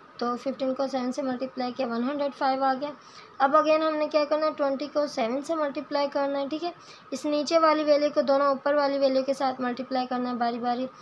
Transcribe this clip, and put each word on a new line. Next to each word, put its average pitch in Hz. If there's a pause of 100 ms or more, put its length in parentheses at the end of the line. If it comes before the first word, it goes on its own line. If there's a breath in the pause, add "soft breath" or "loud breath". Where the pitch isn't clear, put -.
(200)
तो 240
फ़िफ़्टीन 262
को 269
सेवन 254
से 285
multiply 254
किया, 247
वन 233
हंड्रेड 285
फ़ाइव 269
आ 269
गया। 285 (480 loud breath)
अब 269
again 311
हमने 302
क्या 302
करना 302
है, 302
ट्वेंटी 277
को 294
सेवन 254
से 320
multiply 285
करना 277
है। 277
ठीक 302
है, 349 (400 loud breath)
इस 269
नीचे 302
वाली 311
value 294
को 294
दोनों 277
ऊपर 285
वाली 277
value 269
के 277
साथ 262
multiply 254
करना 247
है 247
बारी 233
बारी। 240 (140)